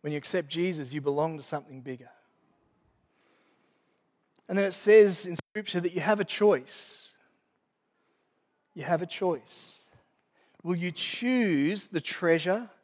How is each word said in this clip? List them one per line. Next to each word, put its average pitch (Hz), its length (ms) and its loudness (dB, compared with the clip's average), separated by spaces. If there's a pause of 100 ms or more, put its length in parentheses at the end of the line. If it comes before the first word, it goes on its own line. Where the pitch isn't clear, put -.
When 151 100 -6
you 147 60 -4
accept 160 300 -4
Jesus, 156 440 -4
you 147 80 -6
belong 147 380 -2
to 139 40 -14
something 135 380 -10
bigger. 127 300 -14 (2500)
And 190 60 -2
then 196 100 2
it 185 80 -4
says 208 500 8
in 175 100 -6 (160)
Scripture 196 300 -4
that 175 140 -4
you 175 80 -4
have 208 180 0
a 196 40 0
choice. - 880 0 (1600)
You 160 80 -12
have 160 180 0
a 175 60 -8
choice. - 720 -6 (840)
Will 175 140 -2
you 175 160 -4
choose 202 920 0
the 165 160 -6
treasure 175 680 0 (160)